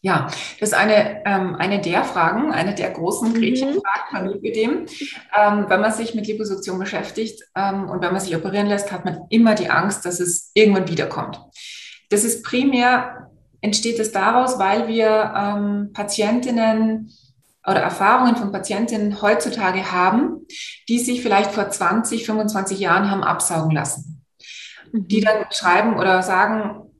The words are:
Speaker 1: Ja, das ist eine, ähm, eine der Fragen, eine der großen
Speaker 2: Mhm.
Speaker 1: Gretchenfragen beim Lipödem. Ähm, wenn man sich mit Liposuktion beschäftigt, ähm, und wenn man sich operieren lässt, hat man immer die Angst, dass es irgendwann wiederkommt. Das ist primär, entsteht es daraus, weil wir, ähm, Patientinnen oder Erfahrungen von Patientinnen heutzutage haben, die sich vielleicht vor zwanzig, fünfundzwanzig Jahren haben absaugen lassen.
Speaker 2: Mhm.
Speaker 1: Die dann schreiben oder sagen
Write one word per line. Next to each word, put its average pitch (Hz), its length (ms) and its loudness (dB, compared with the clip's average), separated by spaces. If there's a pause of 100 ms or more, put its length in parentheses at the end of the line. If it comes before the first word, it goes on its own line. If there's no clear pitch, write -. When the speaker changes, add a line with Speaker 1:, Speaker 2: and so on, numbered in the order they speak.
Speaker 1:
Ja, 165 260 0 (340)
das 208 80 0
ist - 40 0
eine, 208 520 2
ähm, 185 300 -2
eine 196 260 -2
der 175 240 0
Fragen, 202 480 0
eine 196 200 -2
der - 180 -4
großen 214 420 -2
Speaker 2:
Mhm. - 0 -
Speaker 1:
Gretchenfragen 262 480 0 (320)
beim 185 140 -4
Lipödem. 220 580 -2 (520)
Ähm, 208 300 4
wenn 190 140 2
man 220 100 2
sich 226 240 -6
mit 208 100 -4
Liposuktion 202 540 -6
beschäftigt, 214 640 -6 (100)
ähm, 196 360 -2
und 180 120 -4
wenn 180 120 -2
man 190 80 -2
sich 175 120 -6
operieren 202 340 -2
lässt, 202 260 -2
hat 170 100 -10
man 170 260 -6
immer 226 260 6
die 185 140 -2
Angst, 180 360 0
dass 175 160 -4
es - 320 -4
irgendwann 196 340 6
wiederkommt. - 540 -6 (680)
Das 208 140 2
ist - 220 -4
primär, 247 840 0 (300)
entsteht 226 400 -2
es 214 140 -2
daraus, 240 440 2
weil 208 300 2
wir, 220 480 2
ähm, 202 560 -2
Patientinnen 220 1200 0 (560)
oder 190 140 2
Erfahrungen 233 560 4
von 196 160 -4
Patientinnen 208 680 -2
heutzutage 202 680 0
haben, 190 560 2 (400)
die 233 120 2
sich 247 220 -2
vielleicht 202 300 2
vor 202 200 -2
zwanzig, 220 540 0
fünfundzwanzig 202 540 -2
Jahren 196 320 2
haben 196 100 0
absaugen 160 500 0
lassen. - 540 -4 (680)
Speaker 2:
Mhm. 196 160 -2
Speaker 1:
Die 208 100 4
dann 214 320 2
schreiben 208 460 2
oder 185 260 2
sagen 214 600 0 (160)